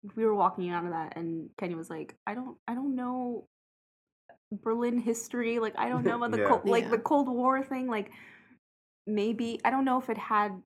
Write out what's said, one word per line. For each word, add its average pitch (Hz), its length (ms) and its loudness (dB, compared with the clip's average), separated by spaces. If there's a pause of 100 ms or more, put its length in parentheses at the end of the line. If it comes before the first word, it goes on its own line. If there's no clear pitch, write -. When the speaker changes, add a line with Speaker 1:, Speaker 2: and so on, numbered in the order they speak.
(160)
Speaker 1:
we 226 100 2
were 214 100 6
walking 185 340 2
out 175 160 -2
of 175 60 -4
that, 165 260 -6
and 165 400 -6
Kenny 175 180 -4
was 165 140 -10
like, 156 260 -10 (100)
"I 208 80 -6
don't, 254 240 -10 (100)
I 233 60 -6
don't 262 220 -2
know 247 500 -4 (1040)
Berlin 233 480 0
history. 233 600 -2
Like, 220 180 -2
I 233 120 0
don't 247 160 0
know 233 100 2
Speaker 2:
<laughs> - 20 -4
Speaker 1:
about 240 140 -2
the 220 60 0
Speaker 2:
Yeah. 208 100 4
Speaker 1:
Cold, 214 200 4
like, 226 220 4
the 226 80 2
Speaker 3:
Yeah. - 20 4
Speaker 1:
Cold 285 300 2
War 254 340 2
thing. 262 240 -4
Like, 214 240 -2 (960)
maybe, 220 580 0
I - 60 6
don't 269 140 2
know 247 140 4
if 240 100 -6
it 226 80 0
had 208 480 0